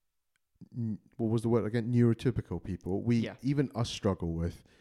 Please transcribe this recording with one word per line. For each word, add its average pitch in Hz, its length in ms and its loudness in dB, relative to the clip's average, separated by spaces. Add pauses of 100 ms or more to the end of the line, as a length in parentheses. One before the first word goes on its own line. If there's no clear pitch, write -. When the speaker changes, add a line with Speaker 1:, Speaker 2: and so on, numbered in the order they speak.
(760)
Speaker 1:
n-, 110 220 -4 (180)
what 117 140 0
was 113 120 0
the 117 60 -2
word 113 180 2
again? 117 260 -2
Neurotypical 117 720 2
people. 92 380 -4
We, 117 160 2
Speaker 2:
Yeah. 107 240 -2
Speaker 1:
even 139 340 0
us, 117 140 -2
struggle 90 420 -2
with 82 320 -4 (160)